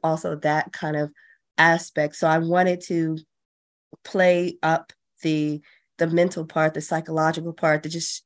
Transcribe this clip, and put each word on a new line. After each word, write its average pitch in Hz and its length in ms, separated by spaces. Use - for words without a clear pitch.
also 160 340
that 151 360
kind 151 240
of 147 140
aspect. 160 580
So 170 120
I 160 120
wanted 180 480
to 160 320
play 180 600
up 160 300
the, 151 400
the 170 100
mental 170 380
part, 156 280
the 151 80
psychological 160 720
part, 151 300
to 156 60
just - 360